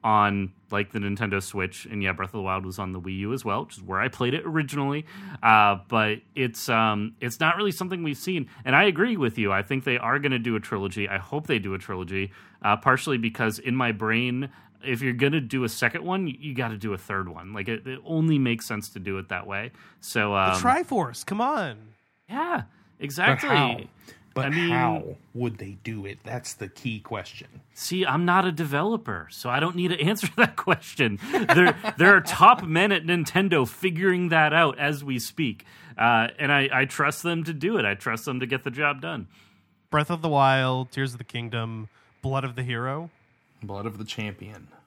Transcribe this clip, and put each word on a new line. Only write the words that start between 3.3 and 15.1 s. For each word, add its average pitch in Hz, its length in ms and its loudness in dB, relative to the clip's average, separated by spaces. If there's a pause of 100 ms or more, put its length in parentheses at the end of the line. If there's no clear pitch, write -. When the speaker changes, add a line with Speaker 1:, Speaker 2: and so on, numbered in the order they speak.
Speaker 1:
as 131 120 -8
well, 107 200 -2
which - 120 -20
is 98 60 -18
where 95 160 -4
I 117 80 0
played 123 260 -2
it 160 120 -4
originally. 147 600 -4 (380)
Uh, 104 340 8 (120)
but 107 300 2 (160)
it's, 123 340 -4
um, 110 520 2
it's 120 180 -6
not 160 160 2
really 202 160 -2
something 180 320 -6
we've 147 140 -4
seen, 175 320 -6 (160)
and 131 100 2
I 170 100 8
agree 208 320 2
with 123 200 0
you. 104 140 0
I 98 120 2
think 131 200 -4
they 123 140 0
are 120 220 0
gonna 135 200 0
do 117 160 -2
a 110 40 -2
trilogy. 101 480 -4
I 98 100 -4
hope 147 300 -6
they 123 120 0
do 98 140 -6
a 95 60 -6
trilogy, 95 520 -8 (320)
uh, 104 140 4
partially 131 400 2
because 113 420 -2
in 120 160 -4
my 123 160 0
brain, 120 580 -2 (340)
if 123 180 -4
you're 131 120 -2